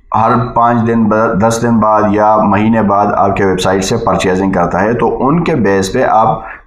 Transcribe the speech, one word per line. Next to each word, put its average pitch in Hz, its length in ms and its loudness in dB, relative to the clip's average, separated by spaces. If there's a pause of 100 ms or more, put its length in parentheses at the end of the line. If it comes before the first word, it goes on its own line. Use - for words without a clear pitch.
(180)
हर 113 200 0
पाँच 120 400 0
दिन 113 280 0
ब-, 107 400 0
दस 113 180 0
दिन 117 160 2
बाद 107 360 2
या 107 220 2
महीने 107 460 2
बाद 101 300 0
आपके 98 320 0
वेबसाइट 95 380 0
से 104 140 -2
परचेजिंग 92 580 0
करता 87 240 -2
है, 107 160 0
तो - 120 -2
उनके 160 480 0
बेस 98 340 0
पे 123 140 -2
आप - 420 0 (220)